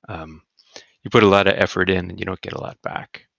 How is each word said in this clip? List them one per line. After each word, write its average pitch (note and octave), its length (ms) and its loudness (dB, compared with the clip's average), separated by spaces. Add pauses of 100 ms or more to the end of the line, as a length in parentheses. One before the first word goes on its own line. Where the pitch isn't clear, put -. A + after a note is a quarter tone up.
Um, D#2+ 340 -14 (600)
you - 80 -12
put A2+ 140 6
a G#2 40 8
lot G2 200 6
of G2 80 2
effort F#2+ 340 0
in F2+ 200 -2
and F2+ 100 -12
you F#2+ 40 -8
don't F#2 160 -8
get - 120 -14
a - 80 -10
lot - 220 -14
back. - 440 -14 (120)